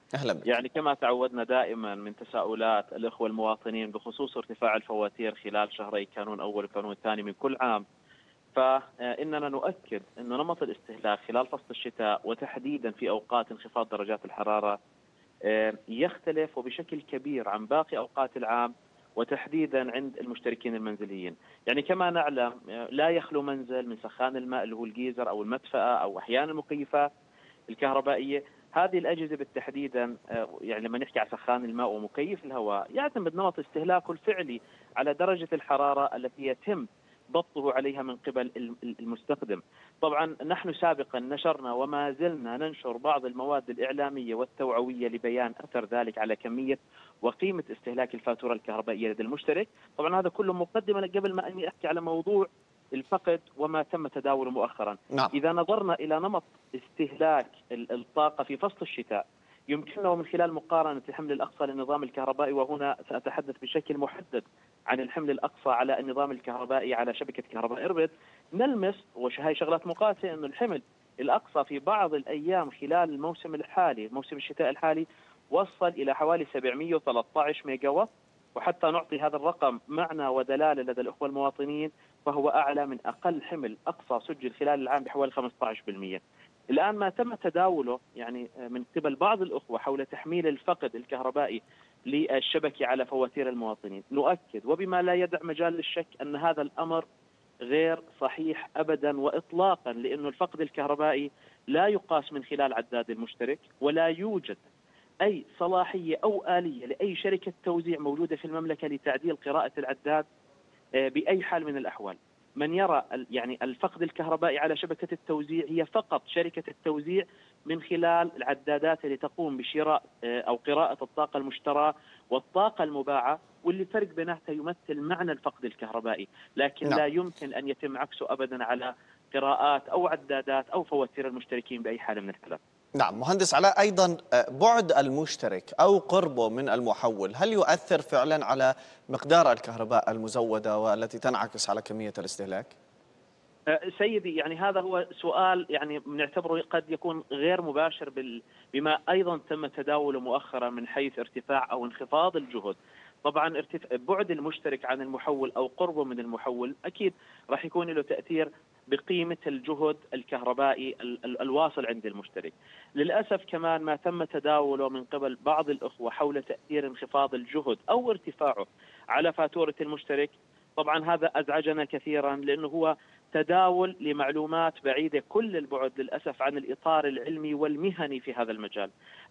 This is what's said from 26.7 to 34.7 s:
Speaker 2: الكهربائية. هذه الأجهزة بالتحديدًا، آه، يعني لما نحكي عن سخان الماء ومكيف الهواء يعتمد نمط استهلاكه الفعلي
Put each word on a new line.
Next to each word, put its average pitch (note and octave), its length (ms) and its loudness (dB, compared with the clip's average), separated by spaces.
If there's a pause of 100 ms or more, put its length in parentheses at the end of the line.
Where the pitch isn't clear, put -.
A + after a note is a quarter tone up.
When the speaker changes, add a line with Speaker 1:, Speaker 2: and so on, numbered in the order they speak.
Speaker 2:
الكهربائية. C3+ 760 0 (280)
هذه F3+ 260 2
الأجهزة D#3+ 380 0
بالتحديدًا، C3+ 840 -4 (120)
آه، A2+ 200 -4 (120)
يعني A2 260 -4
لما A#2 100 -4
نحكي B2+ 220 -2
عن G#2+ 120 2
سخان B2 340 0
الماء A#2 240 -2
ومكيف C#3+ 560 -4
الهواء G#2+ 480 -2
يعتمد A3+ 420 -2
نمط F#3 240 0
استهلاكه E3+ 520 0
الفعلي E3 500 -2 (340)